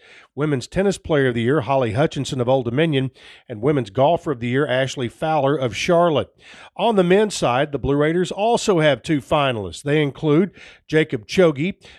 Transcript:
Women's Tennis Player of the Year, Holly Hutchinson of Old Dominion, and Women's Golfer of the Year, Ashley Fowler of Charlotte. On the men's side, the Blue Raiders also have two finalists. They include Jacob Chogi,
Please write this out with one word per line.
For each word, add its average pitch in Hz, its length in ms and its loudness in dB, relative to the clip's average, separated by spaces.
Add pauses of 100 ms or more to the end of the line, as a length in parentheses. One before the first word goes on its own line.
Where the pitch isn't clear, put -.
(340)
Women's 139 320 -4
Tennis 190 300 -2
Player 139 320 0
of 120 60 -2
the 117 80 -2
Year, 131 200 2
Holly 123 300 0
Hutchinson 139 480 -2
of 117 80 0
Old 131 160 2
Dominion, 135 460 0 (380)
and 107 120 -12
Women's 127 300 0
Golfer 147 420 0
of 120 80 -6
the 120 80 -4
Year, 135 180 0
Ashley 127 440 -4
Fowler 151 460 -2
of 127 200 -4
Charlotte. 170 540 2 (440)
On 214 220 0
the 185 80 4
men's 190 300 2
side, 143 380 0
the 139 60 -6
Blue 131 180 0
Raiders 160 360 0
also 208 480 0
have 143 220 2
two 151 180 -2
finalists. 123 640 -4
They 147 180 0
include 151 520 0 (360)
Jacob 156 380 -2
Chogi, 165 480 0 (240)